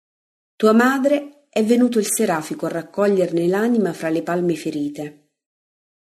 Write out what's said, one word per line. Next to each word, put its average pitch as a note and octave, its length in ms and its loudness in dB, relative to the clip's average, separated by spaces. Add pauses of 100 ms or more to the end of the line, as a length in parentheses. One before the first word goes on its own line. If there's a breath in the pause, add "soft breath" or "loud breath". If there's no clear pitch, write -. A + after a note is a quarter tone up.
(560)
Tua A3 160 4
madre C4+ 760 0
è A3 140 -2
venuto A#3+ 340 2
il G#3 80 2
serafico E3 600 -4
a - 20 -6
raccoglierne E3+ 760 0
l'anima G#3 440 2
fra D#3+ 180 -6
le D#3+ 120 -2
palme F3 340 -2
ferite. D3 760 -8 (800)